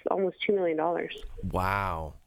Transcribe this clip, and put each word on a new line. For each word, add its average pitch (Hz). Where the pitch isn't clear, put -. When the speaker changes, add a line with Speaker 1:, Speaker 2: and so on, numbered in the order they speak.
Speaker 1:
almost 180
two 220
million 175
dollars. 165
Speaker 2:
Wow. 92